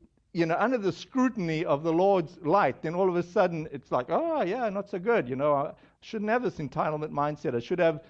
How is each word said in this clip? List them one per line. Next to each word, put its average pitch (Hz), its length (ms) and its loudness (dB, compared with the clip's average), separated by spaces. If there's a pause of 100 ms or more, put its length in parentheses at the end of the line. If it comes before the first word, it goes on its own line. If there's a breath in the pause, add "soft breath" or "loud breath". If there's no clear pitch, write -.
(340)
you 170 120 2
know, 165 140 0
under 240 180 2
the 196 140 0
scrutiny 180 720 -2
of 156 200 2
the 165 100 0
Lord's 180 460 2
light, 156 420 2
then 156 120 -4
all 185 140 2
of 175 80 0
a 175 80 0
sudden 170 480 0
it's 135 180 -12
like, 127 200 0
"Oh, 294 320 0
yeah, 220 260 -2
not 196 220 -6
so 190 100 -6
good, 185 300 0
you 127 80 -4
know, 147 160 2
I 139 200 0 (280 soft breath)
shouldn't 214 280 -6
have 247 140 2
this 190 120 -2
entitlement 151 560 -4
mindset. 147 440 -2
I 120 40 0
should 170 200 -2
have 160 300 2